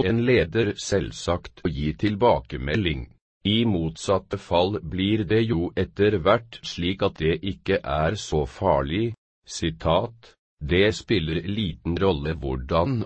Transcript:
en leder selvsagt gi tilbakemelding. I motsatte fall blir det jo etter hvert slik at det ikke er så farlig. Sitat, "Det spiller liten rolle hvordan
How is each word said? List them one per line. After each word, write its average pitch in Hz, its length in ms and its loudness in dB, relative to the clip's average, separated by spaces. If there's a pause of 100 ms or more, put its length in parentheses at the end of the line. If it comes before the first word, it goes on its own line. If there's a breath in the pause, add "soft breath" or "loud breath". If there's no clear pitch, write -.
en 113 200 2
leder 101 520 2
selvsagt - 880 -4
gi 76 280 -2
tilbakemelding. 78 1120 0 (400)
I 104 200 2
motsatte 92 760 -2
fall 92 400 0
blir 95 480 -2
det 110 160 2
jo 87 300 0
etter 101 420 2
hvert 95 460 0
slik 90 420 -2
at - 160 -2
det 80 220 2
ikke 95 420 -2
er 78 320 0
så 76 300 -2
farlig. 87 640 0 (360)
Sitat, 85 840 -2 (280)
"Det 90 360 4
spiller 82 480 -2
liten 90 560 -4
rolle 82 320 0
hvordan 80 720 -2